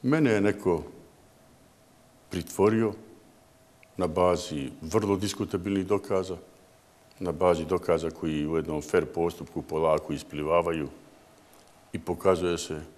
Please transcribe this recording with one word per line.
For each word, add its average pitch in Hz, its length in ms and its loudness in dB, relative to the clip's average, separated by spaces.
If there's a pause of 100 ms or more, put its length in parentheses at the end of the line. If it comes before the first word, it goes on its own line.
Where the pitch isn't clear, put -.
Mene 143 260 4
je 104 100 4
neko 92 420 2 (1500)
pritvorio 104 640 2 (1040)
na 92 100 0
bazi 82 640 0 (100)
vrlo 98 340 2
diskutabilnih 98 720 -2
dokaza, 95 500 -2 (800)
na 90 120 -2
bazi 82 340 4
dokaza 82 440 0
koji 78 380 -2
u 80 80 -2
jednom 78 260 -2
fer - 240 2
postupku 85 560 -4
polako 78 520 0
isplivavaju 78 760 0 (1040)
i 80 60 -8
pokazuje 87 580 2
se 78 240 -8 (160)